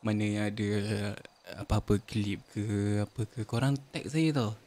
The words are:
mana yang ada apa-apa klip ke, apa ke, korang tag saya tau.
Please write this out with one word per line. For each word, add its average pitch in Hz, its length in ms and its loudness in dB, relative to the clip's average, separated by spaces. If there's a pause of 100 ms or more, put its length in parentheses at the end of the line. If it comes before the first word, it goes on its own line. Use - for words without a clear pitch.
mana 104 240 2
yang 104 240 0
ada 104 200 0 (920)
apa-apa 104 400 2
klip 101 480 -2
ke, 104 560 0
apa - 240 -6
ke, 110 160 -6
korang 135 320 2 (160)
tag 147 160 -4
saya 160 240 4
tau. 110 320 0